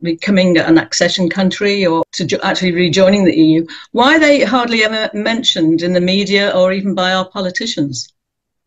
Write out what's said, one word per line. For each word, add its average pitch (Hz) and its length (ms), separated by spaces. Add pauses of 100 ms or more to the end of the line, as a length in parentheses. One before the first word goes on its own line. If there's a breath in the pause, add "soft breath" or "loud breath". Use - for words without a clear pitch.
becoming 180 560
an 165 180
accession 175 540
country 196 560
or 165 260
to 180 140
jo-, - 160
actually 185 300
rejoining 185 520
the 170 80
E 160 120 (100)
U, 165 140 (240 loud breath)
why 254 240
are 320 40
they 285 240
hardly 233 400
ever 220 300
mentioned 190 680
in 180 140
the 180 60
media 196 540
or 185 200
even 196 200
by 185 200
our 185 120
politicians? 156 840 (540)